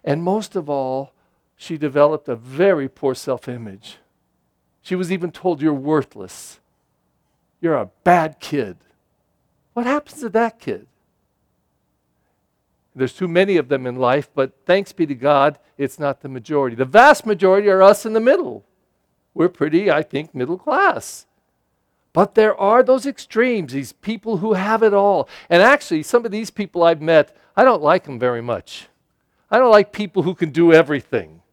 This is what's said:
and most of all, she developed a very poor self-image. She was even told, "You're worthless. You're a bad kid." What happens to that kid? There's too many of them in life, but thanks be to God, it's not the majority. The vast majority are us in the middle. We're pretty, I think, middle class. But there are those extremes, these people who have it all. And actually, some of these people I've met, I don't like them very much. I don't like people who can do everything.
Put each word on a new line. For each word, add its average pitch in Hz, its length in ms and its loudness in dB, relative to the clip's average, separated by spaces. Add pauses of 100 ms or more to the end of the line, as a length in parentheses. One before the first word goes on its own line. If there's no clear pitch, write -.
and 147 180 -2
most 202 340 -4
of 156 120 -8
all, 135 440 -6 (440)
she - 200 -12
developed 147 520 0
a 123 80 -6
very 135 520 0
poor 135 260 -4
self-image. 117 840 -12 (840)
She - 140 -8
was 180 160 -4
even 175 220 -4
told, 175 280 -4
"You're 151 140 0
worthless. 135 880 -6 (1000)
You're 165 160 -2
a 104 140 -6 (140)
bad 165 360 0
kid." 110 360 -6 (1000)
What 240 120 -4
happens 294 340 -6
to 240 100 -10
that 226 280 -2
kid? 104 280 -10 (2000)
There's 131 180 -4
too 185 160 -8
many 185 300 0
of 127 100 -4
them 131 180 -4
in 123 100 -8
life, 127 380 0
but 135 180 -4 (140)
thanks 190 260 0
be 165 140 -4
to 147 80 -8
God, 143 440 0 (180)
it's 139 220 -6
not 139 220 -6
the 143 80 -16
majority. 131 460 -4
The 123 100 -4
vast 220 420 4
majority 202 420 2
are 190 140 4
us 196 220 6
in 220 80 -6
the 226 80 0
middle. 240 440 0 (680)
We're 170 140 0
pretty, 170 400 -2
I 156 140 2
think, - 320 -10
middle 143 240 -6
class. - 680 -4 (840)
But 202 220 0
there 220 240 2
are 214 240 4
those 254 240 2
extremes, 226 640 -4
these 139 200 -8
people 220 460 -8
who 214 160 -2
have 214 280 -2
it 208 120 2
all. 196 340 0 (200)
And 175 140 4
actually, 226 400 2
some 240 220 0
of 214 80 -6
these 214 180 -8
people 185 320 -4
I've 165 200 2
met, 156 340 2 (200)
I 202 60 4
don't 233 200 2
like 160 220 2
them 131 140 -12
very 120 240 -4
much. - 460 -10 (600)
I 214 100 0
don't 254 120 4
like 208 220 4
people 196 320 -6
who 180 100 -4
can 160 160 -6
do 165 220 4
everything. 131 720 0 (100)